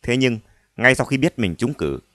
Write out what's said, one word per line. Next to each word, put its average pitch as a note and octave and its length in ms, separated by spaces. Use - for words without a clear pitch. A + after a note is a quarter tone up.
Thế A#2+ 140
nhưng, B2+ 220
ngay B2+ 180
sau B2 120
khi C#3 100
biết C3+ 220
mình F#2 180
trúng B2+ 180
cử C#2+ 240